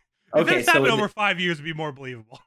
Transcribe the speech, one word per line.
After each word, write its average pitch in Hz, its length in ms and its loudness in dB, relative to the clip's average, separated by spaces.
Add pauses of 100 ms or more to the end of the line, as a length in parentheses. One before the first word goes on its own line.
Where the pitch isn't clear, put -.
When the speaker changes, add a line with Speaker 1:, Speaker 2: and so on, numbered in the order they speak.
(340)
Speaker 1:
If 160 120 4
Speaker 2:
Okay, 349 100 2
Speaker 1:
this 349 100 -2
Speaker 2:
so 349 60 4
Speaker 1:
happened 277 160 4
Speaker 2:
in 233 60 4
Speaker 1:
over 208 80 0
Speaker 2:
the 202 100 -2
Speaker 1:
five 202 260 -2
years, 175 200 -2
it'd 143 60 -18
be 165 100 -8
more 151 180 -6
believable. 127 540 -16